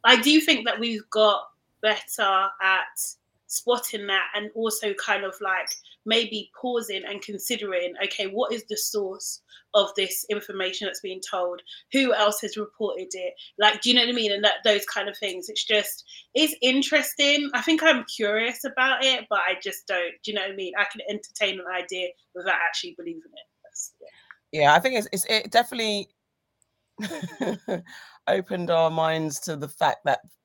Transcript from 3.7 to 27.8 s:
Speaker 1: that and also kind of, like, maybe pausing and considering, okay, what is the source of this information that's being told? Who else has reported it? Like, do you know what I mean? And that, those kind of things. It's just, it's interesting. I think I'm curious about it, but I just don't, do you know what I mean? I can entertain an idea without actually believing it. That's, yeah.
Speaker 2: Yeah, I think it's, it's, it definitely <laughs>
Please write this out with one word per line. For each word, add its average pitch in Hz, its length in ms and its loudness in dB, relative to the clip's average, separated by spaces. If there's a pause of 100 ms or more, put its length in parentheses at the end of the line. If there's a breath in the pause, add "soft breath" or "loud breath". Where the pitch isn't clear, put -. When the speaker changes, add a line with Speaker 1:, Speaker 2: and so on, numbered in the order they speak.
Speaker 1:
that 190 300 0
and 214 180 -6
also 220 400 -2
kind 196 300 0
of, 190 160 -6
like, 190 280 -4 (380 loud breath)
maybe 220 520 0
pausing 220 460 -4
and 202 160 -10
considering, 196 760 -4 (100)
okay, 196 240 -4
what 220 240 -2
is 226 180 -6
the 214 60 -6
source 190 640 -6 (340 soft breath)
of 196 220 4
this 190 340 -2
information 196 560 -4
that's 185 140 -6
being 185 200 -10
told? 180 400 -4 (320 loud breath)
Who 262 220 4
else 208 260 2
has 208 160 -6
reported 190 560 -6
it? 180 220 -6 (240 loud breath)
Like, 214 240 6
do 240 80 4
you 247 60 8
know 240 60 8
what 233 80 2
I 240 40 0
mean? 214 180 0
And 202 120 0
that, - 200 2
those 208 220 4
kind 202 220 -4
of 202 100 -10
things. 185 320 -6
It's - 140 -6
just, 208 400 0 (280 loud breath)
it's 302 300 2
interesting. 285 880 2
I 240 80 0
think 311 220 2
I'm 269 220 4
curious 226 600 -2
about 262 400 0
it, 247 240 0
but 196 120 0
I 190 220 -2
just 190 260 -10
don't, 175 340 -2
do 214 80 -8
you 214 60 -8
know 190 60 -2
what 196 100 -6
I 196 40 -12
mean? 180 220 -8
I 202 60 2
can - 260 -8
entertain 208 500 -4
an 175 60 -12
idea 180 420 -6 (260)
without 180 200 -2 (120)
actually - 300 -6
believing 170 280 -12
it. - 220 -20 (180)
That's, - 360 -14
yeah. - 640 -10
Speaker 2:
Yeah, 147 120 10
I 170 40 8
think 262 180 2
it's, 214 160 -2
it's, 185 140 -4
it 220 240 0
definitely 226 580 0 (880)
<laughs> 214 840 -6 (440 loud breath)